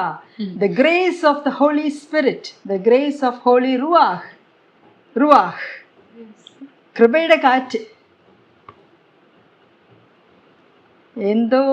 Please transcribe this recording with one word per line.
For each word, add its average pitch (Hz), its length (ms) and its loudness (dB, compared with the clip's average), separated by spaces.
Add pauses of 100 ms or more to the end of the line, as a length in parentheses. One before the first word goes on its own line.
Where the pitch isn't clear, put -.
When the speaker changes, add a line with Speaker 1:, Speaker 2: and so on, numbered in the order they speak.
(400)
Speaker 1:
ഉം. 185 180 -10
Speaker 2:
the 196 100 0
grace 320 640 2
of 277 40 -4
the 285 160 -4 (100)
Holy 302 240 0
Spirit, - 880 -4
the 190 160 -4
grace 277 300 2 (100)
of 240 40 -2
Holy 247 440 0
Ruach, 254 600 0 (840)
Ruach, 233 720 0 (280)
Speaker 1:
യെസ്. - 460 -20 (340)
Speaker 2:
കൃപയുടെ 311 460 2
കാറ്റ്. 262 340 0 (3500)
എന്തോ 226 420 0 (100)